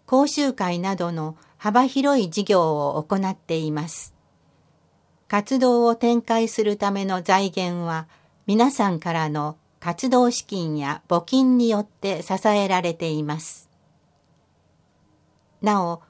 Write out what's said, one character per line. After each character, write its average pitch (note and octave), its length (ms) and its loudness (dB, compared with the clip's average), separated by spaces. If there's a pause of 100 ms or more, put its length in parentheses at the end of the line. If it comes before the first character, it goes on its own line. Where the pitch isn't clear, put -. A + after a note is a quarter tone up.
講 C4 200 4
習 C#4+ 280 -2
会 F3+ 260 -4
な F#3+ 160 -4
ど E3+ 160 -4
の D#3+ 240 -6 (220)
幅 A3+ 280 2
広 C4+ 380 2
い F3 60 -4
事 G3+ 160 -4
業 D#3+ 420 2
を D3 160 -2
行 G3 140 -2
っ F#3+ 180 -2
て - 220 -6
い D#3 160 -4
ま D3+ 160 -4
す。 - 260 -14 (1120)
活 G#3 320 0
動 A#3+ 260 4
を A#3 100 4
展 A#3 260 2
開 A3+ 260 0
す A3 160 -2
る G#3 140 0
た G3+ 140 -2
め G3 120 -4
の F#3+ 180 -2
財 F#3+ 320 2
源 F3 320 -4
は、 D#3+ 220 -6 (400)
皆 A3+ 240 4
さ G#3 160 0
ん E3+ 120 -2
か E3+ 120 -4
ら D#3+ 180 -2
の D3+ 280 -6 (240)
活 F3 280 -4
動 B3 220 4
資 - 160 -8
金 E3 300 -4
や D3 320 -6
募 E3+ 160 2
金 B3+ 320 4
に A#3+ 120 2
よ G#3 100 0
っ G#3 60 -4
て - 380 -6
支 - 100 -4 (140)
え G3+ 220 2
ら F3+ 120 2
れ E3+ 120 -2
て E3 160 -6
い D#3 120 -2
ま D3+ 200 -6
す。 - 280 -14 (1900)
な G3+ 220 2
お、 E3+ 260 -4